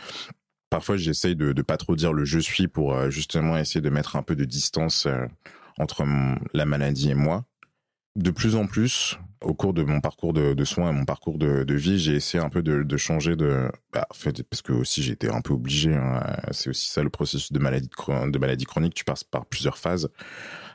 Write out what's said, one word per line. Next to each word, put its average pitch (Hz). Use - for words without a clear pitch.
Parfois, 92
j'essaye 85
de, 73
de 67
pas 78
trop -
dire 80
le « 76
je 73
suis » 85
pour, 71
euh, 67
justement 78
essayer 78
de 73
mettre 73
un 69
peu 82
de 71
distance, 71
euh, 64
entre 73
mon, 69
la 76
maladie 71
et 69
moi. 78
De 90
plus 107
en 104
plus, -
au 85
cours 95
de 82
mon 73
parcours 78
de, 71
de 69
soins 87
et -
mon 69
parcours 78
de, 71
de 69
vie, 87
j'ai 78
essayé 82
un 76
peu 90
de, 76
de 71
changer 80
de, 69
bah, -
en -
fait, -
parce -
que -
aussi -
j'ai 64
été -
un 113
peu -
obligé, 71
hein, 64
c'est -
aussi -
ça -
le 71
processus -
de 73
maladie 67
de -
chro-, 67
de 69
maladie 65
chronique. 82
Tu -
passes 69
par -
plusieurs -
phases. 85